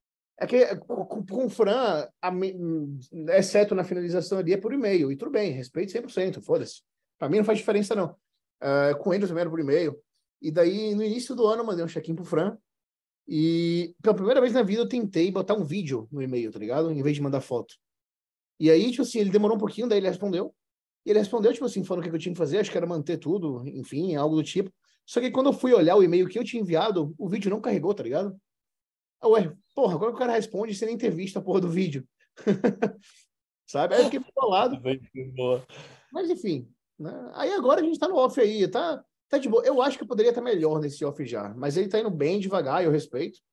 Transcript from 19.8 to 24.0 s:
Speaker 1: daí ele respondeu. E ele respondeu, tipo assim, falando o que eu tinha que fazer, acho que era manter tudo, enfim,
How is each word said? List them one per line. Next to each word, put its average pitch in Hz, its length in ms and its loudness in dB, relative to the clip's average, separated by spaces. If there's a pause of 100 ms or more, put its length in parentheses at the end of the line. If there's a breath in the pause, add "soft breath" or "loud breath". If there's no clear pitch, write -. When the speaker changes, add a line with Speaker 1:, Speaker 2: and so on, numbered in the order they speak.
Speaker 1:
daí 208 120 2
ele 185 100 0
respondeu. 190 440 -4 (520)
E - 60 -8
ele 208 80 6
respondeu, 214 340 2
tipo - 100 -6
assim, 202 180 -4
falando 175 240 -4
o 170 40 -6
que 160 40 -6
eu 165 60 -4
tinha 175 140 -6
que 165 40 -8
fazer, 165 220 0
acho 214 100 0
que - 80 -8
era 170 80 0
manter 165 320 -4
tudo, 151 520 -4
enfim, 147 460 -6